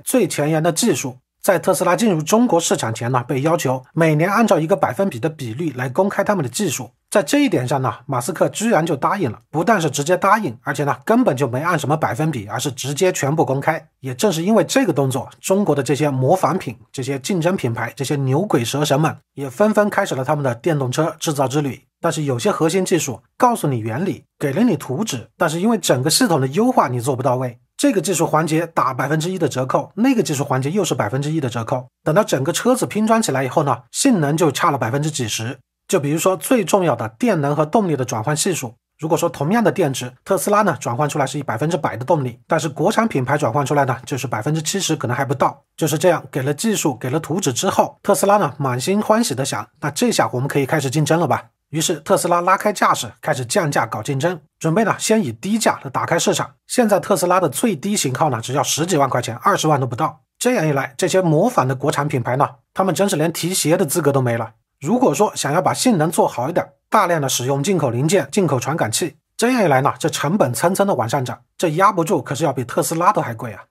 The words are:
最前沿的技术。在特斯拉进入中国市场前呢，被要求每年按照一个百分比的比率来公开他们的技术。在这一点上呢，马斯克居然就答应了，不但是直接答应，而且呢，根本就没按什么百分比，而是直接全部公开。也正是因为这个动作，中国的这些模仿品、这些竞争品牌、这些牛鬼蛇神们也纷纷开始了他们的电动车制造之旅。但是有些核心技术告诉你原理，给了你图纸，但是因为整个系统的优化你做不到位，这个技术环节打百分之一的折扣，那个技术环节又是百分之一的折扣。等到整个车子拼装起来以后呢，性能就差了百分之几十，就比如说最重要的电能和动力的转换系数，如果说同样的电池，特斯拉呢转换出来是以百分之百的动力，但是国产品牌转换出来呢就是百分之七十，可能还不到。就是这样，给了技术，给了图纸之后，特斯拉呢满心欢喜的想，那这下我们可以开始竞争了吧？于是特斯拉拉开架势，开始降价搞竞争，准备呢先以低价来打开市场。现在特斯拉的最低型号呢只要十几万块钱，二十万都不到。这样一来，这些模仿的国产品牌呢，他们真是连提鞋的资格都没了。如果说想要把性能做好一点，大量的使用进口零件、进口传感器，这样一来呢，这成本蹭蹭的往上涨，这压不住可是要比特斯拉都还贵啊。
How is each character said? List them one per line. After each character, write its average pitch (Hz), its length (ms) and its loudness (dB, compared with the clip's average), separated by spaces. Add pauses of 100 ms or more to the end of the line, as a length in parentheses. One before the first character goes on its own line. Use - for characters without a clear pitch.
最 233 240 2
前 151 220 -2
沿 160 120 2
的 175 80 2
技 175 240 2
术。 123 220 -6 (240)
在 185 180 4
特 190 160 2
斯 185 100 0
拉 180 120 2
进 208 160 2
入 156 100 0
中 220 240 4
国 170 140 4
市 175 160 2
场 113 180 -2
前 120 160 -4
呢， 120 160 0
被 135 140 -2
要 160 160 2
求 131 260 -2 (120)
每 160 200 4
年 170 160 2
按 214 160 2
照 185 140 4
一 160 60 -2
个 - 100 2
百 - 160 0
分 196 180 0
比 123 80 -8
的 156 100 -2
比 127 260 -10
率 151 180 -4
来 127 160 -6
公 185 200 0
开 196 140 -2
他 202 140 0
们 170 80 0
的 120 40 -4
技 180 220 -4
术。 117 200 -6 (200)
在 208 100 2
这 277 200 2
一 277 80 4
点 127 180 0
上 135 160 0
呢， 117 100 -2 (140)
马 131 140 -2
斯 185 120 -4
克 160 160 2
居 220 220 -2
然 165 160 4
就 165 100 0
答 175 220 0
应 156 100 0
了， - 120 -10 (100)
不 160 140 -2
但 208 160 2
是 160 100 0
直 139 140 -4
接 175 120 2
答 202 220 4
应， 151 240 -4
而 143 100 -6
且 143 120 -2
呢， 139 200 0
根 233 200 4
本 160 120 2
就 135 120 0
没 135 120 -4
按 165 160 0
什 147 120 -4
么 156 80 2
百 113 180 -2
分 156 160 0
比， 113 160 -6
而 110 140 -8
是 143 100 -4
直 131 240 -6
接 185 180 2
全 143 220 -2
部 156 100 2
公 139 160 -2
开。 156 280 -2 (100)
也 131 160 -8
正 208 180 0
是 160 120 -2
因 214 100 2
为 196 80 6
这 269 240 2
个 175 60 2
动 135 180 2
作， 123 180 -4 (120)
中 196 240 0
国 151 100 2
的 139 80 0
这 135 140 0
些 151 120 2
模 131 280 2
仿 151 200 0
品、 131 220 -10 (140)
这 135 100 -8
些 139 160 -4
竞 175 220 -2
争 180 160 2
品 117 180 -2
牌、 - 220 -8
这 139 80 -6
些 151 100 -2
牛 139 320 0
鬼 131 180 0
蛇 139 200 -2
神 143 140 2
们 147 180 0 (180)
也 135 160 -10
纷 208 240 2
纷 208 160 2
开 202 160 0
始 - 80 -4
了 127 100 -2
他 151 120 0
们 143 80 -2
的 123 100 0
电 151 240 0
动 123 140 -2
车 156 260 -2
制 160 140 -4
造 135 160 0
之 143 120 -2
旅。 135 220 -4 (180)
但 165 120 0
是 151 100 -4
有 131 160 -2
些 196 140 0
核 160 160 2
心 185 160 0
技 180 140 2
术 123 220 -6 (160)
告 240 200 4
诉 - 100 -4
你 127 140 -2
原 113 240 -4
理， 180 200 -6 (140)
给 139 140 -2
了 180 100 0
你 226 140 4
图 139 260 -4
纸， 135 340 -8
但 170 140 0
是 170 100 -4
因 214 80 2
为 233 80 2
整 160 260 0
个 151 60 0
系 240 200 4
统 160 120 2
的 131 60 0
优 208 240 2
化 240 180 2
你 123 100 -2
做 127 160 -2
不 120 80 -4
到 127 140 2
位， 127 240 -6 (160)
这 285 160 2
个 196 80 0
技 175 140 -2
术 160 120 0
环 156 200 2
节 160 200 0
打 131 280 0
百 131 120 -4
分 156 140 0
之 170 100 -4
一 185 80 -4
的 170 100 0
折 131 180 -4
扣， 147 300 -2
那 254 180 4
个 214 80 2
技 151 120 -2
术 131 80 0
环 135 200 0
节 143 80 -2
又 196 120 0
是 156 120 0
百 120 160 -2
分 131 100 -2
之 147 100 -4
一 160 100 -2
的 127 100 -2
折 117 120 -6
扣。 110 260 -4 (140)
等 151 120 0
到 208 100 4
整 147 180 0
个 160 120 -2
车 247 200 0
子 - 120 -2
拼 214 200 -2
装 226 140 4
起 185 100 -2
来 131 140 -2
以 127 40 -2
后 151 160 0
呢， 131 180 -2 (100)
性 247 260 2
能 147 160 0
就 160 160 2
差 - 220 0
了 135 60 -2
百 113 120 -2
分 139 100 0
之 151 120 -4
几 117 160 -4
十， 113 300 -6 (340)
就 185 80 2
比 143 100 -2
如 160 60 0
说 185 180 2
最 220 300 0
重 190 180 2
要 151 140 2
的 120 100 -4 (120)
电 220 240 2
能 143 120 2
和 151 120 2
动 202 200 2
力 156 80 0
的 131 80 0
转 113 220 -4
换 151 100 0
系 165 200 0
数， 123 180 -8 (260)
如 160 120 -4
果 160 80 4
说 170 100 2
同 160 240 -2
样 233 100 4
的 170 80 4
电 147 220 0
池， 127 180 -8 (140)
特 190 140 0
斯 196 120 -2
拉 208 120 4
呢 175 180 2
转 120 160 -4
换 147 100 0
出 147 120 -4
来 135 80 0
是 147 120 -6
以 139 40 -6
百 - 120 -6
分 147 140 -2
之 - 80 -2
百 117 220 -4
的 120 40 -6
动 147 220 2
力， 120 220 -8
但 165 120 2
是 160 80 -2
国 156 240 0
产 226 160 2
品 143 160 -2
牌 135 140 0
转 123 160 0
换 143 140 0
出 151 80 -2
来 143 100 4
呢 123 100 -2 (120)
就 139 100 -6
是 131 100 -6
百 - 140 -6
分 151 140 -2
之 160 80 -2
七 190 180 -4
十， 160 160 -2
可 135 100 -4
能 117 80 -2
还 143 80 0
不 127 120 -2
到。 - 300 -2 (120)
就 160 100 -2
是 151 120 0
这 180 100 4
样， 156 220 2
给 139 100 -4
了 143 140 -2
技 214 200 -2
术， 151 220 0
给 123 140 -6
了 156 100 -2
图 156 180 -4
纸 147 140 -2
之 185 160 -2
后， - 340 0
特 196 120 2
斯 190 100 0
拉 202 140 6
呢 147 180 -2
满 127 240 -2
心 196 220 0
欢 220 200 2
喜 143 120 -2
的 127 100 -2
想， 110 240 -6 (120)
那 151 100 -4
这 233 200 0
下 135 220 2
我 127 80 -2
们 143 80 -2
可 147 100 -2
以 139 60 2
开 127 160 0
始 135 80 -2
竞 151 160 0
争 165 160 2
了 156 80 0
吧？ 120 160 -2 (240)
于 151 100 -6
是 160 180 -2
特 190 200 0
斯 180 100 0
拉 175 140 2
拉 185 160 2
开 214 160 0
架 190 220 2
势， - 260 -8
开 151 140 -2
始 123 100 -6
降 160 260 0
价 151 140 0
搞 107 180 -6
竞 135 160 -4
争， 165 220 -2 (180)
准 160 160 0
备 214 100 4
呢 180 140 0
先 220 240 2
以 127 80 -4
低 190 280 -2
价 214 240 0
来 131 80 -12
打 - 160 -4
开 170 120 0
市 190 140 0
场。 - 200 -4 (140)
现 233 220 2
在 196 100 4
特 196 160 0
斯 180 120 0
拉 180 120 4
的 170 120 0
最 214 260 -2
低 202 180 -4
型 135 200 -2
号 156 160 2
呢 117 100 -2
只 123 140 -6
要 143 80 2
十 151 240 -2
几 180 100 0
万 139 140 4
块 131 100 0
钱， 113 160 -6
二 - 180 2
十 - 140 0
万 147 100 4
都 131 80 -2
不 117 80 -6
到。 156 260 -4 (180)
这 247 160 0
样 170 120 0
一 151 60 2
来， 135 240 -4
这 190 100 -2
些 185 140 2
模 175 300 2
仿 127 180 0
的 135 60 0
国 139 180 -2
产 143 160 -2
品 127 140 -2
牌 120 140 -2
呢， 135 120 2 (240)
他 190 100 0
们 185 120 0
真 196 120 2
是 196 100 -2
连 156 140 0
提 165 220 -4
鞋 170 240 2
的 190 80 2
资 165 160 -2
格 143 100 2
都 135 120 2
没 117 160 0
了。 110 160 -10 (260)
如 202 180 0
果 190 160 2
说 202 220 2
想 139 160 -4
要 175 100 0
把 120 100 0
性 220 240 2
能 156 140 2
做 196 160 2
好 131 240 -4
一 - 20 -6
点， 180 140 -2 (240)
大 208 160 4
量 165 160 0
的 135 60 0
使 120 180 -2
用 139 160 0
进 190 160 2
口 147 100 0
零 123 200 0
件、 175 240 2
进 185 160 2
口 135 100 0
传 139 180 -4
感 120 140 -2
器， 156 240 -4 (220)
这 240 160 0
样 240 100 2
一 170 60 4
来 131 120 4
呢， 135 160 0
这 165 120 -2
成 151 280 -2
本 127 160 2
蹭 175 220 0
蹭 - 100 2
的 202 120 0
往 117 120 -2
上 131 160 0
涨， 117 180 -10 (140)
这 180 180 0
压 196 180 4
不 170 100 0
住 165 180 0
可 139 140 -6
是 131 80 -6
要 147 100 2
比 123 120 -4
特 - 180 -2
斯 160 140 -4
拉 175 160 2
都 165 100 0
还 120 100 -6
贵 113 200 -10
啊。 - 180 -18